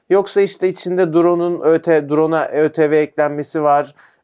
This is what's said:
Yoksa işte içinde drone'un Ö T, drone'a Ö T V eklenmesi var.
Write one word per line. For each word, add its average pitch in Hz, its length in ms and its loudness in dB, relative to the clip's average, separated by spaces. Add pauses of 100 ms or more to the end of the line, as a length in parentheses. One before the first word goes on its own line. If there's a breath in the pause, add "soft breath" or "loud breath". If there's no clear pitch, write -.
Yoksa 196 320 2
işte 185 260 -2
içinde 180 460 -2
drone'un 175 480 0
Ö 160 200 2
T, 156 280 0
drone'a 156 380 0
Ö 151 240 0
T 151 200 0
V 156 60 2
eklenmesi 147 640 -2
var. 143 320 0 (280 soft breath)